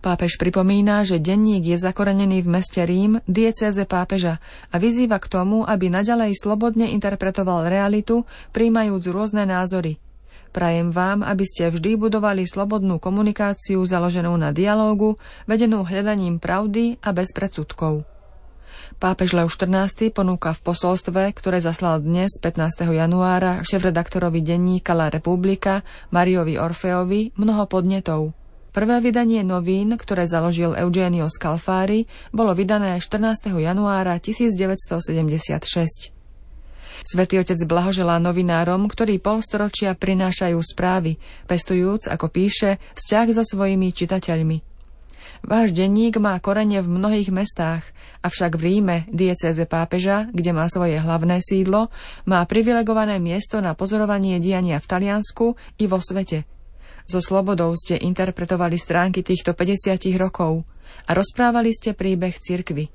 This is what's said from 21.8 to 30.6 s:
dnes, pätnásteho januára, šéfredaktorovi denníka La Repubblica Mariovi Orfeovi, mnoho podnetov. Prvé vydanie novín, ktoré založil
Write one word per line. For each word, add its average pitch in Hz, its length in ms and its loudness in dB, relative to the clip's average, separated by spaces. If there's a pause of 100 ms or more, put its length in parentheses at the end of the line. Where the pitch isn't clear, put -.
dnes, 180 400 0
pätnásteho 165 480 0
januára, 180 720 2
šéfredaktorovi 175 800 0
denníka 180 480 0
La 160 160 2
Repubblica 190 720 0 (320)
Mariovi 175 480 2
Orfeovi, 180 800 -2
mnoho 214 240 2
podnetov. 175 720 -2 (380)
Prvé 220 240 2
vydanie 226 480 2
novín, 185 480 0
ktoré 185 320 -2
založil 170 480 0